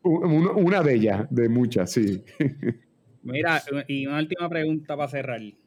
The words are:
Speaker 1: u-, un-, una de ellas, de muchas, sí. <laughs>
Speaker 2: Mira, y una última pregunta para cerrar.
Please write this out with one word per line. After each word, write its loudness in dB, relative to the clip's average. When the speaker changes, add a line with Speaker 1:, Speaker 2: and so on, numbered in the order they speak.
Speaker 1:
u-, 2
un-, 4
una 4
de 4
ellas, 2
de 2
muchas, 2
sí. 0
<laughs> -2
Speaker 2:
Mira, -2
y -4
una -4
última -4
pregunta -4
para -4
cerrar. -8